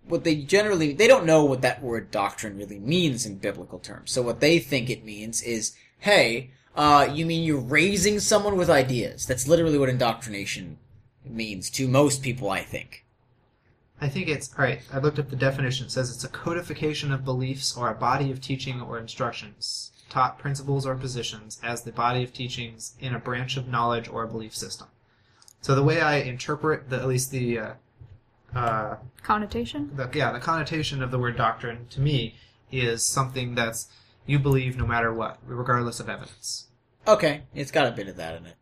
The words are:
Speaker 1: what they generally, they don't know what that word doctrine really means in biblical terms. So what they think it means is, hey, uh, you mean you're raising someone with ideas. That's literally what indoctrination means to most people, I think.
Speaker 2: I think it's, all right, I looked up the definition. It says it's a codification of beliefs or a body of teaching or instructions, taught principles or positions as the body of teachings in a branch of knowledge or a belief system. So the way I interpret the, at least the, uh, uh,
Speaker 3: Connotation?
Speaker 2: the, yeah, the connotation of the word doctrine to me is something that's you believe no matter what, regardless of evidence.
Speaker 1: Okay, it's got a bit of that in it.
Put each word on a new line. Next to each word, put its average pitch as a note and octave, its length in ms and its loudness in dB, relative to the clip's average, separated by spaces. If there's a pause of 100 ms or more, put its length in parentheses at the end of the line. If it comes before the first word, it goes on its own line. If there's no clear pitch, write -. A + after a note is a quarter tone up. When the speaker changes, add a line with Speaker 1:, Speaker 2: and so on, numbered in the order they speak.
Speaker 1:
what E3 160 -2
they E3 120 2
generally, D#3+ 580 2
they G#3+ 140 6
don't B3 180 10
know D#3+ 200 8
what C3 160 2
that B2 220 0
word A2+ 260 -4
doctrine G2+ 480 -2
really G2+ 220 -12
means C#3+ 460 0
in G2 120 -10
biblical F#2+ 420 -8
terms. - 320 -12
So B2+ 100 0
what A#2+ 180 -2
they D#3+ 200 6
think C3 300 -2
it G#2+ 160 -4
means G#2+ 380 -8
is, A2+ 300 -4 (260)
hey, C3 520 4 (240)
uh, D3 380 8
you D#3+ 120 -2
mean E3 180 0
you're D3+ 160 2
raising F3+ 600 2
someone G3+ 380 2
with F3 120 2
ideas. B2+ 580 2
That's C3 200 -2
literally E3 300 4
what C3+ 120 4
indoctrination G#2+ 880 -2 (460)
means A2 480 -8
to C3 160 -2
most C3+ 360 4
people, A#2 260 -4
I F#2 140 -2
think. - 420 -12 (960)
Speaker 2:
I C#3+ 80 -2
think F#3 180 -4
it's, C#3+ 300 -4
all C3+ 80 2
right, - 160 -2 (100)
I C3+ 60 -4
looked D3 220 0
up C#3 100 -4
the C3 80 -8
definition. C3 480 0
It - 60 -12
says B2+ 220 -2
it's - 120 -10
a - 40 -10
codification D3+ 840 -4
of C3 100 -4
beliefs C3 540 -2
or A#2+ 120 -2
a A2 60 -4
body C3+ 360 0
of B2+ 100 -8
teaching C3 400 -6
or A#2+ 160 -8
instructions, - 960 -8 (180)
taught B2+ 300 0
principles C#3 460 -2
or C3 100 -2
positions A#2 680 -8
as A#2 200 -6
the A2+ 100 -12
body B2 300 0
of B2 100 -8
teachings A#2+ 680 -10
in C3 140 -6
a A2+ 60 -4
branch B2+ 360 -4
of B2+ 140 -6
knowledge A#2 400 0
or A2+ 140 -4
a A2 40 -6
belief A2 280 -10
system. G2 320 -12 (720)
So C#3 140 2
the C#3 80 4
way D#3+ 180 4
I D3+ 160 4
interpret C3+ 720 -2
the, B2+ 80 -2
at B2 100 -2
least B2+ 240 0
the, A#2+ 280 -2
uh, G#2+ 120 -8 (840)
uh, A2 440 -2 (260)
Speaker 3:
Connotation? A#3 720 -2
Speaker 2:
the, B2+ 180 -4
yeah, C3 180 2
the B2 80 -6
connotation D3+ 600 -2
of B2+ 80 -4
the B2+ 80 -2
word A#2+ 200 -2
doctrine A#2 540 -2
to C3+ 100 -4
me C3 340 0 (360)
is A#2+ 320 0
something B2+ 520 -2
that's A2+ 320 -2 (400)
you C#3+ 100 4
believe C3 400 2
no A#2+ 80 0
matter A#2 280 2
what, A2 320 -6
regardless B2 540 0
of A2+ 100 -8
evidence. - 580 -10 (400)
Speaker 1:
Okay, E3 360 4 (120)
it's C#3 160 -8
got C#3+ 160 4
a A2+ 80 0
bit G2+ 120 -8
of F2+ 100 -14
that D#2+ 180 -8
in E2+ 100 -14
it. E2 160 -20